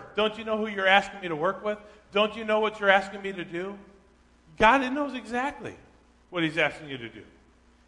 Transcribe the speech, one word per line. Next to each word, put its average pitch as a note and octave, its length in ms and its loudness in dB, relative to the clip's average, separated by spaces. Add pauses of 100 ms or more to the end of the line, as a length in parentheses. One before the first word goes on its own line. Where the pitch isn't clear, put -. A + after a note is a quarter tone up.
(160)
Don't G#3+ 220 0
you A3+ 60 -10
know A3 120 -2
who G#3+ 100 -2
you're G3 200 -2
asking G3 340 4
me F#3 80 -8
to D#3+ 80 -4
work F#3+ 280 -2
with? G#3 140 -4 (340)
Don't G#3 240 0
you A3+ 80 -8
know G#3+ 160 2
what G#3+ 200 -2
you're G3+ 100 4
asking G3 320 4
me G3 100 -6
to F3 120 -8
do?" F#3 340 -8 (800)
God A#3+ 240 8 (120)
knows C#4+ 220 -4
exactly A#3+ 600 -6 (560)
what F3 120 -2
he's D#3 160 0
asking D3+ 300 0
you C3+ 100 -10
to A#2 100 -10
do. G#2+ 140 -18 (640)